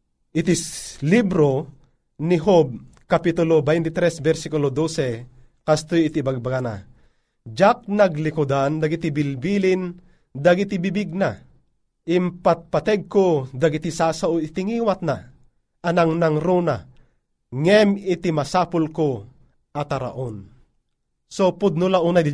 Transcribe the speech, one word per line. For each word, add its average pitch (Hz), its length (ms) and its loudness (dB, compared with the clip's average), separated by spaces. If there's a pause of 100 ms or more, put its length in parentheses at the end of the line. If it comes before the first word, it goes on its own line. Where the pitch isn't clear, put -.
(320)
Iti 170 240 0
s-, - 480 -8
libro 156 640 2 (560)
ni 170 160 2
Job, 160 320 4 (360)
Kapitulo 165 560 2
baintitres, 165 560 0
bersikulo 156 480 -2
dose, 135 560 -4 (400)
kastoy 156 480 0
iti 160 80 -4
bagbagana, 127 640 -4 (560)
"Diak 170 480 2
naglikodan 156 960 0
dagiti 160 320 -2
bilbilin, 180 800 -2 (360)
dagiti 180 440 2
bibigna. 180 560 -2 (720)
Impatpateg 175 1040 0
ko 170 440 2
dagiti 156 400 -2
sasao 165 520 -2
iti 156 240 -6
ngiwatna, 202 500 -2 (680)
anangnangrona, 165 920 2 (720)
ngem 196 440 4
iti 180 360 -2
masapul 160 600 -2
ko, 139 320 -2 (480)
ataraon." 123 840 -8 (720)
So, 185 320 0
pudno 180 320 2
la 185 80 4
unay 170 240 4
di 147 100 0